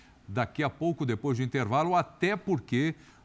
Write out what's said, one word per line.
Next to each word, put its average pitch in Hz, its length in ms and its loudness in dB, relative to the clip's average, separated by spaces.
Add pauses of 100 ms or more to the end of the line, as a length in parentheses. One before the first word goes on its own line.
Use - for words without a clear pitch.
(280)
daqui 117 360 -2
a 135 60 2
pouco, 160 360 -2
depois 120 320 0
do 127 60 0
intervalo, 135 520 0
até 180 400 0
porque 156 600 0 (300)